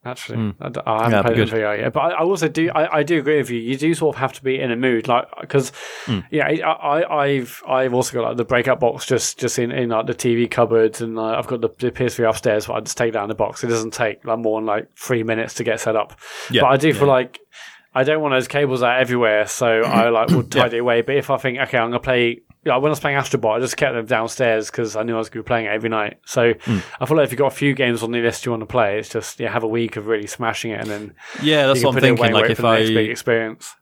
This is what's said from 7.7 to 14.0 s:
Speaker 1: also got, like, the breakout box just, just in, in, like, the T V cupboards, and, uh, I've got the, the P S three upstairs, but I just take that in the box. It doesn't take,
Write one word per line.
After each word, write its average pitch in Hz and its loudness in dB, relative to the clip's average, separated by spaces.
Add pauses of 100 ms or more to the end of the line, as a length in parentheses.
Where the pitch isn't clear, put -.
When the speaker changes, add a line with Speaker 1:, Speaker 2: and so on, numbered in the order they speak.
Speaker 1:
also 123 0
got, 120 -2
like, 120 -4
the 117 -2
breakout 131 2
box 120 0
just, - 0
just 127 -2
in, 120 -2
in, 127 -2
like, 113 0
the 120 -4
T 117 0
V 120 2
cupboards, 113 2
and, 113 -6
uh, 110 -2
I've 123 -6
got 123 -4
the, 113 -2 (120)
the 123 -2
P 127 -2
S 117 -2
three 117 0
upstairs, 110 0
but 120 -6
I 113 -2
just - -10
take 117 0
that 107 -2
in 104 -6
the 110 -4
box. 104 -4
It - -2
doesn't 113 -2
take, 110 -4